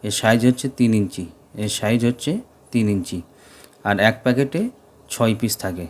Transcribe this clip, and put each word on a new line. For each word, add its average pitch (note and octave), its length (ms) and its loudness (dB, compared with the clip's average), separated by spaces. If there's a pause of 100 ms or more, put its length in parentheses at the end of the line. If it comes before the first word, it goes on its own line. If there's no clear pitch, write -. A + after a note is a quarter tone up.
এর G#2 120 -4
সাইজ A2+ 200 4 (100)
হচ্ছে B2+ 180 -2 (120)
তিন A#2 200 4
ইঞ্চি, F#2+ 260 -4 (380)
এর G#2 160 -4
সাইজ A2+ 200 2 (100)
হচ্ছে B2 220 -4 (420)
তিন A2+ 120 2 (100)
ইঞ্চি, F2+ 240 -6 (680)
আর G2+ 80 4 (140)
এক A2+ 140 0
প্যাকেটে C#3 380 0 (520)
ছয় A2+ 260 2
পিস A2+ 140 -2 (100)
থাকে। F2+ 260 -6